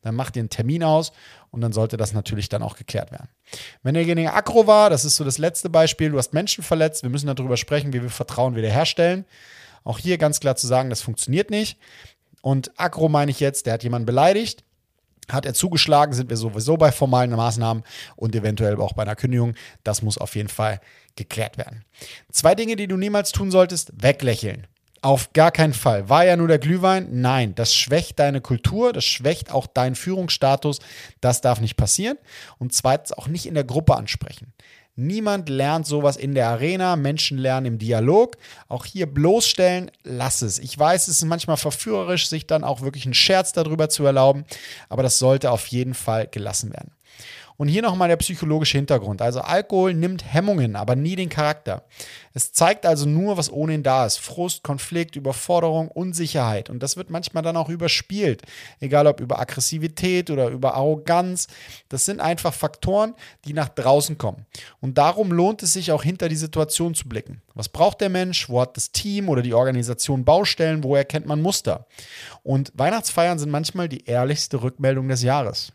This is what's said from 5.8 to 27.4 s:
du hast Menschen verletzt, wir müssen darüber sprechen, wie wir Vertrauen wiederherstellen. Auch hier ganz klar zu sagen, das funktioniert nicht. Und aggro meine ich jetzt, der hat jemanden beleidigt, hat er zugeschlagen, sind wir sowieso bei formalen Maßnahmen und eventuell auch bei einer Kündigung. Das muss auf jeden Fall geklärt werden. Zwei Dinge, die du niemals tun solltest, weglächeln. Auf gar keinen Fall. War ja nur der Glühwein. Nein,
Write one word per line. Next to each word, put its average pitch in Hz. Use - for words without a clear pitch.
du 143
hast -
Menschen 180
verletzt, 160
wir 123
müssen 143
darüber 131
sprechen, 143
wie 123
wir 120
Vertrauen 123
wiederherstellen. 160
Auch 107
hier 175
ganz 151
klar 135
zu -
sagen, 127
das 113
funktioniert 139
nicht. 214
Und 135
aggro 165
meine 143
ich -
jetzt, 139
der 113
hat 110
jemanden 120
beleidigt, 185
hat 139
er 131
zugeschlagen, 147
sind 123
wir 117
sowieso 113
bei 156
formalen 127
Maßnahmen 113
und 113
eventuell 104
auch 98
bei 110
einer 104
Kündigung. 120
Das 104
muss 107
auf -
jeden 104
Fall 107
geklärt -
werden. 113
Zwei 165
Dinge, 226
die 202
du 190
niemals 202
tun 196
solltest, 185
weglächeln. 113
Auf 135
gar 160
keinen 156
Fall. 104
War 160
ja 175
nur 170
der 160
Glühwein. 185
Nein, 123